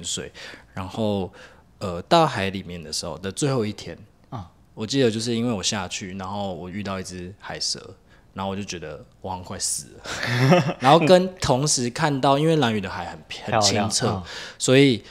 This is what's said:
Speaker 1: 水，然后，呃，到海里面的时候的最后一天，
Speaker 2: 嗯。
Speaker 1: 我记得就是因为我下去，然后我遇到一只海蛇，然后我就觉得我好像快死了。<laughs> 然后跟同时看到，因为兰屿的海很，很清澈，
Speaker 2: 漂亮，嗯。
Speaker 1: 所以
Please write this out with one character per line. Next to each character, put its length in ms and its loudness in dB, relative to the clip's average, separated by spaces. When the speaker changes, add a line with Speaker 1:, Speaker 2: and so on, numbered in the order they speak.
Speaker 1:
水， 280 -8
然 120 -8
后， 460 -2
呃， 240 -6
到 220 6
海 260 -2
里 100 -8
面 200 -12
的 120 -14
时 120 -6
候 120 -8
的 140 -8
最 200 0
后 140 0
一 80 -4
天， 240 -14
Speaker 2:
嗯。 140 -10
Speaker 1:
我 100 -8
记 160 2
得 80 6
就 100 0
是 160 -2
因 120 0
为 40 0
我 120 -4
下 240 -2
去， 300 -10
然 120 -8
后 240 -6
我 160 -10
遇 140 -8
到 160 -4
一 40 -8
只 360 -12
海 200 -10
蛇， 360 -8
然 80 -4
后 60 -4
我 40 -4
就 80 -6
觉 140 -10
得 260 -12
我 100 -10
好 80 -6
像 60 -12
快 140 -12
死 380 -6
了。 800 2
<laughs> 40 -16
然 120 6
后 80 10
跟 420 6
同 260 2
时 220 0
看 320 -2
到， 160 4
因 100 2
为 100 4
兰 140 2
屿 80 0
的 80 -6
海 180 -8
很， 140 -12
很 100 4
清 280 2
澈， 160 0
Speaker 2:
漂 60 2
亮， 120 -4
嗯。 0 -
Speaker 1:
所 180 6
以 340 6